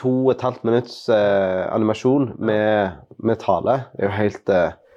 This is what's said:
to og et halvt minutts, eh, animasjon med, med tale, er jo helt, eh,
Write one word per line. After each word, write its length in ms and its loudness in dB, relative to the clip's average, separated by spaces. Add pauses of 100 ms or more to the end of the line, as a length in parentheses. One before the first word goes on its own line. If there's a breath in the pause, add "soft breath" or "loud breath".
to 140 0
og 180 2
et 140 -4
halvt 180 -4
minutts, 320 0 (160)
eh, 520 2 (100)
animasjon 640 0
med, 600 0 (200)
med 260 -2
tale, 340 0 (220)
er 100 0
jo 80 -4
helt, 320 -2
eh, 240 2 (240 soft breath)